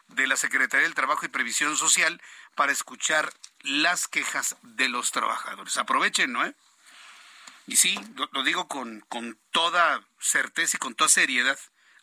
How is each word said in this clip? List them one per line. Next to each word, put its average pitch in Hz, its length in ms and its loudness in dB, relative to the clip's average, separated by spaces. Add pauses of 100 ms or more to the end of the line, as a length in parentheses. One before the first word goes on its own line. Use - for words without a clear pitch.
de 135 200 0
la 131 80 2
Secretaría 135 480 2
del 165 100 0
Trabajo 151 320 -2
y - 40 -6
Previsión 135 480 -2
Social 160 440 2 (340)
para 139 180 2
escuchar 151 580 -2 (300)
las 151 480 0
quejas - 520 -4
de 123 280 -2
los 120 220 -2
trabajadores. 110 640 -4
Aprovechen, 135 560 0
¿no, 131 120 0
eh? 269 80 -6 (1120)
Y - 120 -4
sí, 190 200 4 (180)
lo, 135 180 -6
lo 139 100 -2
digo 170 240 0
con, 117 400 -8
con 117 320 -8 (120)
toda 165 540 2 (140)
certeza 151 560 0
y - 60 -6
con 123 140 -8
toda 156 120 2
seriedad, 135 500 4 (460)